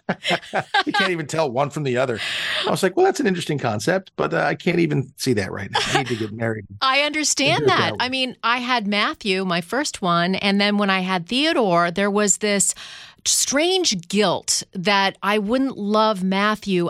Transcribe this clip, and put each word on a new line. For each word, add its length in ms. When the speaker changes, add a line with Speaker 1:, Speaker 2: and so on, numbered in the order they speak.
Speaker 1:
You 60
can't 180
even 160
tell 240
one 200
from 120
the 140
other. 220
I 40
was 120
like, 140
"Well, 80
that's 160
an 60
interesting 320
concept, 580
but, 160
uh, 100
I 120
can't 240
even 380
see 180
that 180
right 180
now. 120
I 160
need 100
to 80
get 160
married 320
Speaker 2:
<laughs> 60
I 220
understand 640
Speaker 1:
and 40
do 60
it 20
Speaker 2:
that. 40
Speaker 1:
that 120
way." 80
Speaker 2:
I 80
mean, 340
I 160
had 280
Matthew, 580
my 160
first 420
one, 340
and 240
then 180
when 120
I 100
had 280
Theodore, 600
there 200
was 280
this 360
strange 840
guilt 540
that 480
I 180
wouldn't 380
love 460
Matthew 680